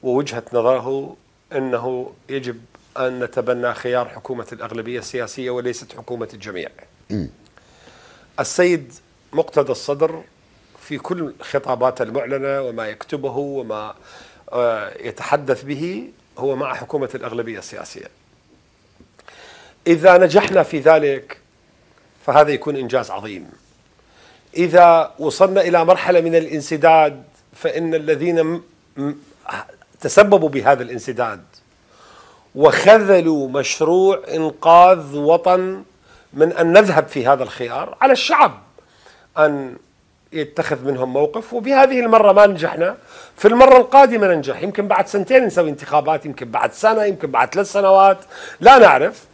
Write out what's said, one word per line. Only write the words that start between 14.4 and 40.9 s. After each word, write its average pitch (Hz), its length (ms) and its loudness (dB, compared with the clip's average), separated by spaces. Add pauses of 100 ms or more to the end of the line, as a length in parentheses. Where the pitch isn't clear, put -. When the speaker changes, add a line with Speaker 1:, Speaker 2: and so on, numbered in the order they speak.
Speaker 1:
آه، 113 480 -4
يتحدث 135 600 -6
به 170 460 -12 (300)
هو 135 180 -6
مع 139 180 -8
حكومة 135 400 -8
الأغلبية 117 440 -10
السياسية. - 500 -18 (1800)
إذا 170 320 6
نجحنا 185 440 2
في 151 160 -4
ذلك 143 600 0 (880)
فهذا 147 240 4
يكون 147 260 -6
إنجاز 123 340 -6
عظيم. 98 400 -14 (1040)
إذا 170 640 4
وصلنا 185 420 0
إلى 170 240 0
مرحلة 180 360 2
من 165 140 -4
الانسداد، 156 880 0 (320)
فإن 160 400 -6
الذين 160 480 -2
م-، 165 200 -4 (340)
م-، 143 160 -8 (880)
تسببوا 196 480 2
بهذا 135 340 0
الانسداد 113 640 -8 (1080)
وخذلوا 165 920 4
مشروع 165 760 0 (120)
إنقاذ 160 840 4
وطن 180 680 0 (500)
من 156 200 0
أن 170 200 0
نذهب 180 360 4
في 123 180 -6
هذا 135 160 2
الخيار، 120 580 -10
على 269 120 4
الشعب 262 460 0 (800)
أن 143 380 -2 (560)
يتخذ 151 520 -8
منهم 127 280 -6